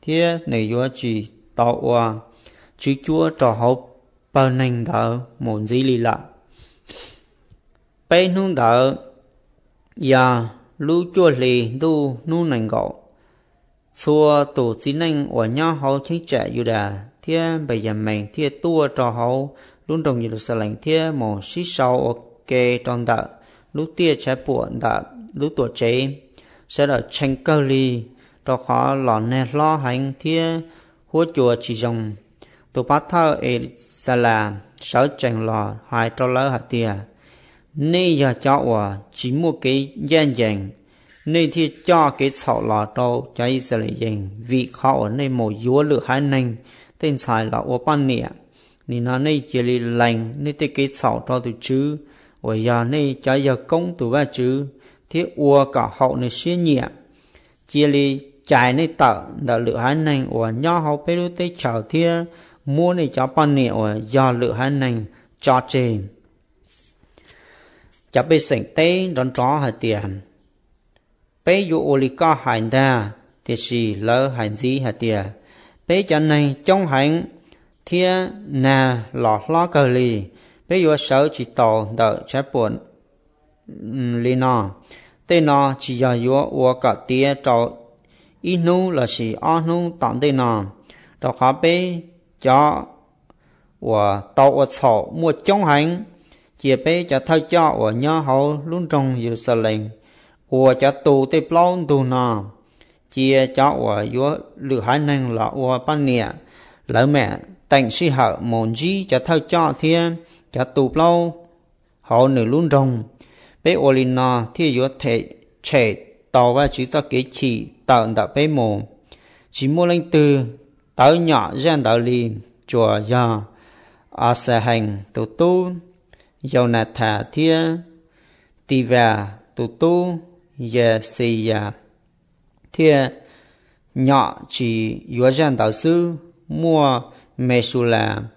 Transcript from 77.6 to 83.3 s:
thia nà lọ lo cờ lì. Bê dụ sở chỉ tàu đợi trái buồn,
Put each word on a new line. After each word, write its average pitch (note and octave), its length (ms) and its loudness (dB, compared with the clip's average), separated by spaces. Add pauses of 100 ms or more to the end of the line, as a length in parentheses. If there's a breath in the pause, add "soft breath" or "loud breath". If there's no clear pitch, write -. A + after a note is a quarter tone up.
thia F#3 420 0 (180)
nà C3 640 2
lọ A2 360 0
lo E3 180 2
cờ D3 200 2
lì. B2 380 0 (440 soft breath)
Bê F#3 100 0
dụ D#3 180 4
sở C#3 360 2
chỉ B2+ 120 -8
tàu A2 520 0
đợi A2 300 2
trái C3+ 160 -4 (100)
buồn, A#2 260 -2 (1000)